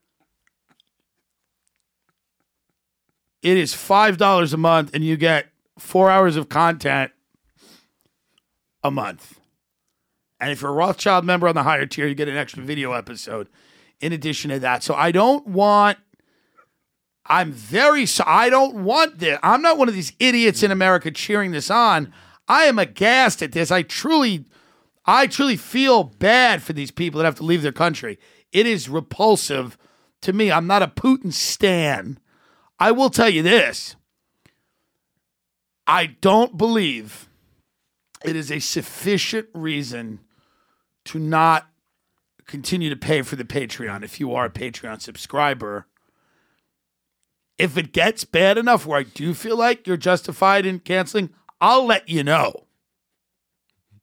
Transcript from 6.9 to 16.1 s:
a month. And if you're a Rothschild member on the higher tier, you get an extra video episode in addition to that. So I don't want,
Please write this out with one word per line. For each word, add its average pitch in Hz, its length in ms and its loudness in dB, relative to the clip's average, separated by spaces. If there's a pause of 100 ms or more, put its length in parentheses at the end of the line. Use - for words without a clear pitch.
a 143 80 -2
month. 101 480 -10 (1000)
And 143 100 -4
if 135 120 -8
you're 139 80 -4
a 143 40 -4
Rothschild 180 500 0
member 180 240 0
on 165 60 0
the 151 80 0
higher 139 240 0
tier, 147 200 -6
you 143 80 -4
get 147 140 -4
an 139 80 -6
extra 139 260 -8
video 135 300 -6
episode 110 560 -10 (520)
in 160 120 -4
addition 147 380 -6
to 135 80 -4
that. 127 240 -2
So 151 120 -4
I 156 180 0
don't 254 340 2
want, 202 520 2 (1300)